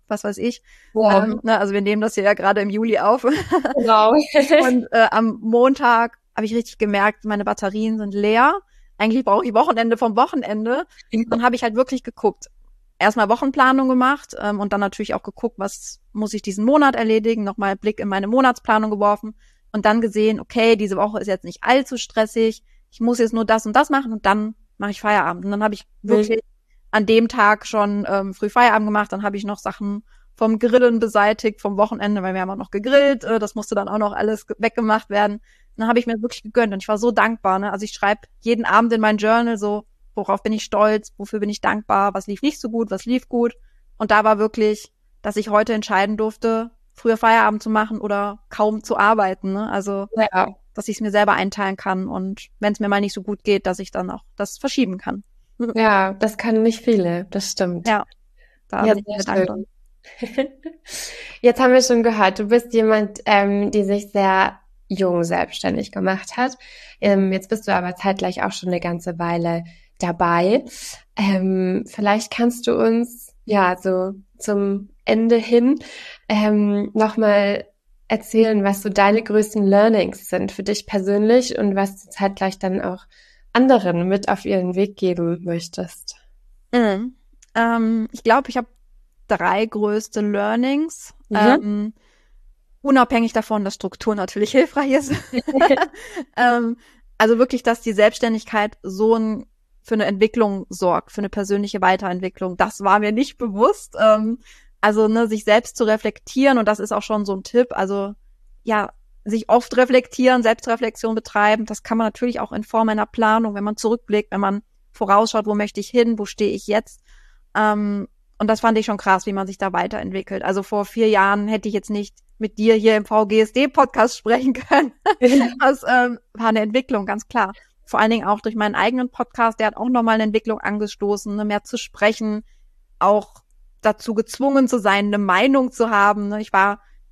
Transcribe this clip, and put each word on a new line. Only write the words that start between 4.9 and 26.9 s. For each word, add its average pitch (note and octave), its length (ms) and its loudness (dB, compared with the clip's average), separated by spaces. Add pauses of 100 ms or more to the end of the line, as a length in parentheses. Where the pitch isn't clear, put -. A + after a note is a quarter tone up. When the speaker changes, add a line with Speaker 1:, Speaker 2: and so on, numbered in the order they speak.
Speaker 1:
äh, A3+ 180 6
am A3 320 0
Montag A#3+ 760 2 (180)
habe G#3+ 100 -2
ich G#3+ 80 -6
richtig A#3 240 -4
gemerkt, G#3 480 0
meine G#3 200 -4
Batterien G#3+ 520 -4
sind G3+ 160 -8
leer. A3+ 460 2 (380)
Eigentlich A3+ 280 0
brauche C#4+ 200 2
ich A3+ 80 -4
Wochenende A#3 440 2
vom A3+ 180 -2
Wochenende. A#3+ 720 -2 (280)
Und A3+ 180 -2
dann A#3 120 0
habe B3 120 2
ich B3 80 -4
halt A3+ 120 -2
wirklich B3+ 280 -2
geguckt. - 440 -6 (500)
Erstmal G#3 300 2
Wochenplanung C4 640 2
gemacht, C4 500 0
ähm, G#3 220 -4
und G3+ 100 -6
dann G3+ 80 0
natürlich G3+ 340 -4
auch F#3+ 100 -4
geguckt, - 340 -8
was - 420 -10 (140)
muss G#3+ 200 -6
ich G#3 80 -6
diesen G3+ 220 -6
Monat C#4 320 4
erledigen, A3 480 0
nochmal G3 320 -4
Blick G#3 240 -4
in G#3 80 -6
meine G3 200 -4
Monatsplanung A#3 640 0
geworfen G#3 460 -2 (380)
und G#3+ 120 -2
dann A3 140 4
gesehen, G#3+ 400 0
okay, A3+ 380 2
diese G3 180 -4
Woche G#3+ 240 -2
ist G3 80 -8
jetzt F#3+ 160 -4
nicht F3 180 -14
allzu B3+ 360 0
stressig, A3+ 680 -2 (280)
ich - 100 -16
muss A#3 180 0
jetzt A3+ 140 0
nur A3+ 100 -2
das A3 220 0
und G#3+ 100 -4
das C#4+ 140 4
machen C4+ 240 -2
und G#3+ 120 -8
dann G#3+ 300 0 (220)
mache G3+ 140 -6
ich - 100 -14
Feierabend. F3+ 420 0
Und G3 80 -6
dann G3+ 100 -4
habe G#3+ 120 0
ich - 100 -10 (200)
Speaker 2:
Mhm. G3+ 60 -6
Speaker 1:
wirklich A3 300 2 (520)